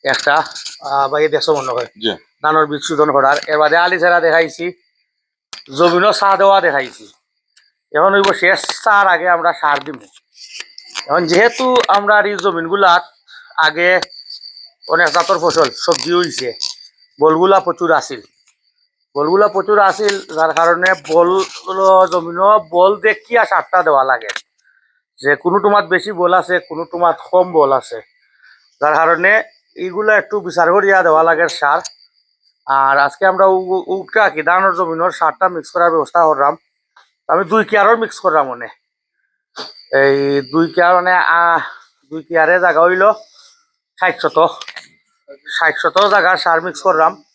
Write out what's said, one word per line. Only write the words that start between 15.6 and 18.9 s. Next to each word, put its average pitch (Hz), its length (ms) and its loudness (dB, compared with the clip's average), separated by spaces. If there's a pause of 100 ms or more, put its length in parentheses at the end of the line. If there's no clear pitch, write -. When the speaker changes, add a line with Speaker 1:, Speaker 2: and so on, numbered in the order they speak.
Speaker 1:
সবজি 170 340 -2
হইছে, 135 280 -6 (720)
বলগুলা 165 400 4
প্রচুর 170 320 -4 (100)
আছিল, 120 200 -12 (960)